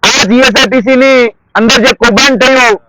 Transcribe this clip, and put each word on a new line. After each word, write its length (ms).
આ 260
જી 180
એસ 100
આર 120
ટી 180
સી 160
ની 180
અંદર 280
જે 120
કૌભાંડ 460
થયું 340